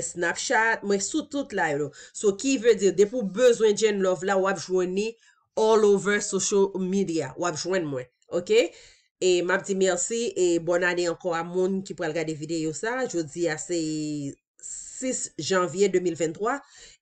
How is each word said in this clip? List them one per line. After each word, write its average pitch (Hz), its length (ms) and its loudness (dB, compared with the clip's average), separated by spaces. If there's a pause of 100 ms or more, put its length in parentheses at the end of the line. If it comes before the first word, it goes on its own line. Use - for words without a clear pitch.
snapchat. 220 840 -2
Mwen 202 160 0
sou 294 260 -6
tout 277 280 -6
la 165 180 0
yo. 143 160 -4 (260)
So 202 220 2
ki 269 240 0
vedi, 202 320 4
depi 208 240 2
w 202 80 -4 (100)
bezwen 226 400 4
Jenn 208 260 2
Lòv 185 220 0
la, 196 160 2
w 190 80 2
ap 175 140 -2
jwenn 185 340 0
ni 214 140 -2 (480)
all 220 260 6
over 202 400 4
social 196 460 2 (100)
media. 175 560 -2
W 175 140 -2
ap 151 100 -6
jwenn 180 300 0
mwen, 127 180 -6 (240)
oke. 208 320 4 (560)
M 180 320 2
ap 185 140 -2
di 196 100 -2
mèsi. 190 460 0 (420)
Bòn 175 240 2
ane 175 220 0
ankò 170 260 -4
a 170 80 -4
moun 185 400 -2
ki 185 80 -10
pral 160 240 -4
gade 160 160 -4
videyo 156 400 -4
sa 247 300 -4
a. 233 80 -4
Jodi 170 340 -4
a 156 160 -2
se 175 200 -4 (1600)
janvye 180 520 0
de 185 100 2
mil 175 160 -2
venntwa, 196 440 -2 (420)